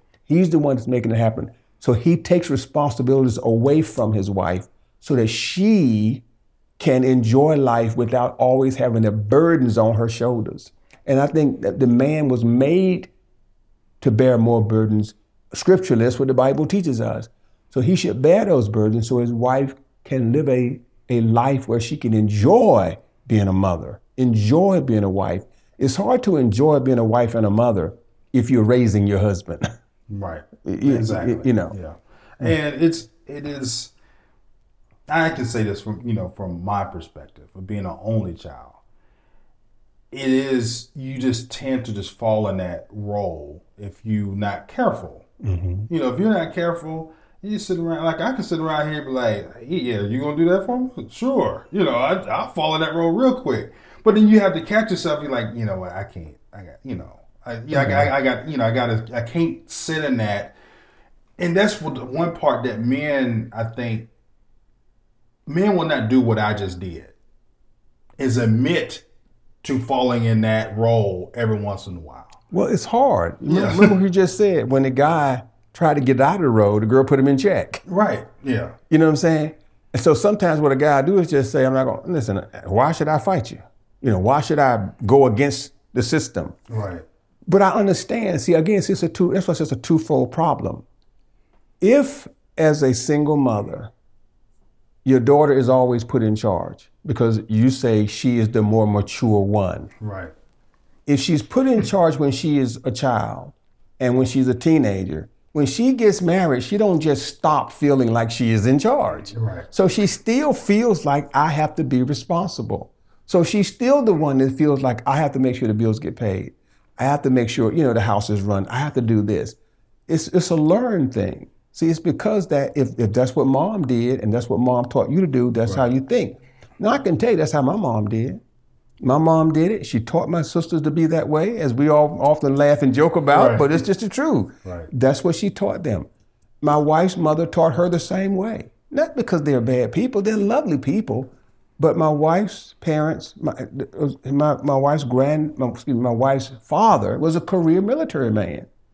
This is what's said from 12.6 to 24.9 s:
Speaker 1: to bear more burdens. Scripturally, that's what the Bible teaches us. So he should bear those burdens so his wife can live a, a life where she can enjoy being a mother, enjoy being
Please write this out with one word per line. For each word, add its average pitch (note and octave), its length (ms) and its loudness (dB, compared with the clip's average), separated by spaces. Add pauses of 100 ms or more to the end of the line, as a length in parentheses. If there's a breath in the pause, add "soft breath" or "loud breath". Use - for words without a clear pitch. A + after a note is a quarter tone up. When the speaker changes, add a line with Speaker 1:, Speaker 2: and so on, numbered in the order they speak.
Speaker 1:
to C3+ 80 2
bear B2 280 4
more A2+ 240 4
burdens. G#2+ 520 0 (400)
Scripturally, F3+ 500 2
that's A#2+ 140 0
what C3+ 100 0
the C3 60 0
Bible C#3 320 2
teaches D#3+ 340 -2
us. A2+ 280 -6 (420)
So C3 100 -2
he E3+ 160 2
should A#2+ 260 -2
bear F#3 220 4
those C3+ 240 2
burdens A2 400 0
so B2 100 0
his A#2+ 140 0
wife B2+ 420 0 (300)
can A#2+ 280 -2
live C#3+ 160 0
a, B2+ 300 0 (300)
a A#2+ 140 2
life A#2+ 460 2
where A#2 120 0
she D3 160 -6
can A#2 160 -2
enjoy G#2+ 840 4 (280)
being G#2+ 220 2
a F#2 40 0
mother, F#2 480 -2 (180)
enjoy C3 640 2
being A2 220 0